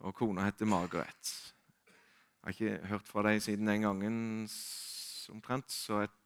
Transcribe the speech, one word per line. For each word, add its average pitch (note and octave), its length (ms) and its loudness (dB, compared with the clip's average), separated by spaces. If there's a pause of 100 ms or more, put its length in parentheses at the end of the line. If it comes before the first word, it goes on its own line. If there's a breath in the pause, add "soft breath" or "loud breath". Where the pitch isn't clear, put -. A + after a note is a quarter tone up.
og F#2+ 160 -6
kona G2+ 320 2
heter G#2 160 0
Margaret. F2 880 0 (920 soft breath)
Jeg - 0 -
har F#2+ 80 -4
ikke G2 360 -2
hørt G2+ 200 -4
fra G#2 140 0
dem G#2+ 180 6
siden G#2+ 280 0
den G#2+ 160 4
gangen G#2 320 2 (320)
s-, - 840 -10
omtrent, B2 380 -4
så G#2 340 0
jeg G#2 60 -4 (160)